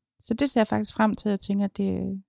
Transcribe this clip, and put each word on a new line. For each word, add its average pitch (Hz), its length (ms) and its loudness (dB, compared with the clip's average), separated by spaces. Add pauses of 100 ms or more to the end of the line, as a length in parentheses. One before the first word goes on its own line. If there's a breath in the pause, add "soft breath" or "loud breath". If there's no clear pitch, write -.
(200)
så - 140 -2
det 277 160 2
ser 233 120 2
jeg 214 60 4
faktisk 214 280 -2
frem 220 200 2
til, - 140 -2
at - 20 2
jeg 196 80 0
tænker, 202 260 0
at - 120 -6
det 196 120 0
er 190 280 -2 (120)